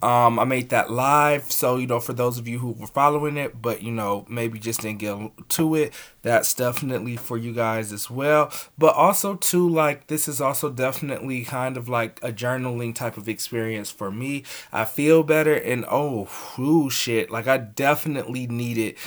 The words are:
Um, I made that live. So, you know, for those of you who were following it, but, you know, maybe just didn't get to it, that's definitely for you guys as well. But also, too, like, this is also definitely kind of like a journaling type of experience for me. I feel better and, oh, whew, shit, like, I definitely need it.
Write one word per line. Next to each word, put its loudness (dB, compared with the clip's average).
Um, 6
I 4
made 0
that 2
live. 4
So, 2
you -2
know, 2
for -6
those 0
of -8
you -6
who -4
were -14
following 2
it, -8
but, -2
you -6
know, -2
maybe -4
just -6
didn't -6
get -8
to 2
it, 0
that's 4
definitely -2
for -6
you -6
guys -2
as -8
well. 2
But 6
also, 2
too, 2
like, 0
this -2
is -6
also 0
definitely -4
kind -4
of -10
like -2
a -4
journaling -4
type -6
of -6
experience -6
for -8
me. -6
I 0
feel 4
better 4
and, -2
oh, 0
whew, 0
shit, 0
like, -4
I 6
definitely -2
need -4
it. -2